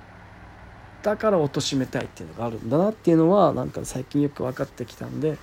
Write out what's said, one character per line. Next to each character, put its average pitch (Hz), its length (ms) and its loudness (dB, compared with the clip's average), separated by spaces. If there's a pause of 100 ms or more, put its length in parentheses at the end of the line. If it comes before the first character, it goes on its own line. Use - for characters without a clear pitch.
(1040)
だ 208 140 0
か 220 140 2
ら 196 100 4
貶 143 360 -2
め 127 100 0
た 127 140 -6
い 107 60 -8
っ - 20 -12
て - 140 -16
い 85 40 -14
う 80 40 -16
の 80 40 -18
が 113 120 -6
あ 120 40 -4
る 113 60 -8
ん 113 120 -10
だ 127 100 2
な 196 120 2
っ - 20 -6
て - 180 0
い 165 40 8
う - 20 6
の 160 140 6
は、 185 220 4
な 127 120 -2
ん 147 60 -6
か - 140 -8
最 127 200 -8
近 - 160 -4
よ 143 100 0
く - 120 -8
分 127 100 -4
か 139 120 -6
っ - 20 -14
て - 180 -10
き - 120 -20
た 120 100 -12
ん 127 140 -8
で、 147 220 -2